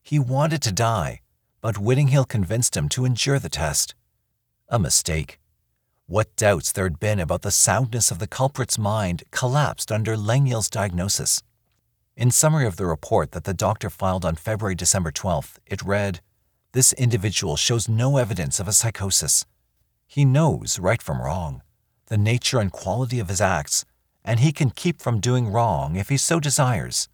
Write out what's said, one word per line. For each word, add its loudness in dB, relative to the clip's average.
He 0
wanted 0
to 0
die, 0
but -2
Whittinghill 4
convinced -2
him 0
to -2
endure 0
the -6
test. -2
A 2
mistake. -2
What 0
doubts 4
there 0
had -2
been 0
about -2
the -2
soundness 2
of -8
the -6
culprit's -2
mind -2
collapsed -2
under 0
Lengyel's 2
diagnosis. -2
In 2
summary 4
of -2
the -4
report 0
that -10
the -2
doctor -2
filed -2
on 0
February -4
December 0
twelfth, -4
it -8
read, -2
"This 2
individual 0
shows 0
no 2
evidence -2
of -4
a -2
psychosis. 0
He 0
knows 2
right 2
from -4
wrong, -6
the -2
nature 2
and 0
quality -2
of -4
his -2
acts, 0
and 0
he 4
can 0
keep -4
from 0
doing 2
wrong 0
if -4
he 2
so 0
desires." 0